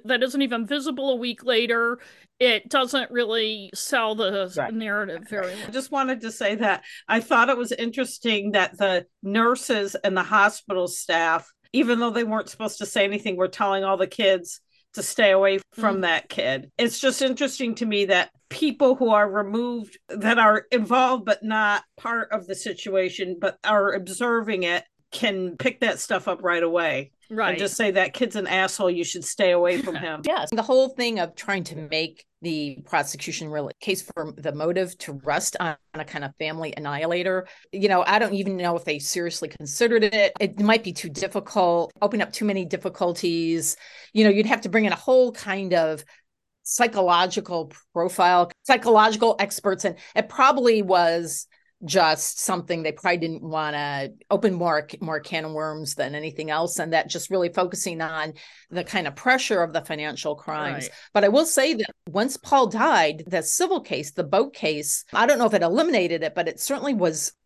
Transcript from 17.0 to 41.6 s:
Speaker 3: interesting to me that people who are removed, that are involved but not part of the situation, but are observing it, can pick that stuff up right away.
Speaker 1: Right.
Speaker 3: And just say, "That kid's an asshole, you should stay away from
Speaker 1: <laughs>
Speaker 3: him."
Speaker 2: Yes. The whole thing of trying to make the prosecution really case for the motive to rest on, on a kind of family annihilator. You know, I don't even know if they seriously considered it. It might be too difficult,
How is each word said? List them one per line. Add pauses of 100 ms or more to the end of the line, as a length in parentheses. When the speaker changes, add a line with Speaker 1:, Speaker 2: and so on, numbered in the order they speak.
Speaker 3:
interesting
to
me
that (180)
people
who
are
removed, (120)
that
are
involved
but
not (120)
part
of
the
situation,
but
are
observing
it, (280)
can
pick
that
stuff
up
right
away. (180)
Speaker 1:
Right.
Speaker 3:
And
just
say,
"That
kid's
an
asshole,
you
should
stay
away
from
Speaker 1:
<laughs>
Speaker 3:
him."
Speaker 2:
Yes.
The
whole
thing
of
trying
to (140)
make (160)
the
prosecution
really
case
for
the
motive
to (100)
rest
on, (180)
on
a
kind
of
family
annihilator. (240)
You
know,
I
don't
even
know
if
they
seriously
considered
it.
It
might
be
too
difficult, (100)